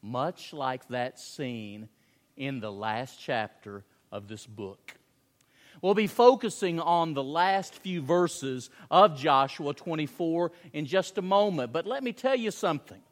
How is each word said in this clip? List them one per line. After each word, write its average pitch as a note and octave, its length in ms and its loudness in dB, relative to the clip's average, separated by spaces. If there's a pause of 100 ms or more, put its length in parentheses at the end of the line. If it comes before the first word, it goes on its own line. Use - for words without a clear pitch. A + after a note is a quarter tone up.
much B2+ 500 -6
like C3 380 -6
that B2 280 -6
scene A2 680 -12 (480)
in C3+ 240 -8
the G#2+ 100 -8
last G#2+ 520 -8
chapter G#2+ 640 -6 (260)
of G2+ 160 -12
this G#2+ 180 -14
book. G2+ 500 -14 (880)
We'll F#3 120 2
be G#3 140 2
focusing G#3 760 4
on E3 320 2
the C#3 100 -2
last F3+ 500 0
few F3+ 280 -6
verses C3+ 680 0 (220)
of F3+ 260 8
Joshua C#3+ 580 2
twenty-four E3 760 -4 (220)
in D3 120 -6
just F3 320 -2
a G#3 40 -4
moment, F#3 500 2
but E3 160 -4
let C4 160 -6
me B3 80 -4
tell C4 240 -2
you A3+ 160 -2
something. D3+ 480 -4 (120)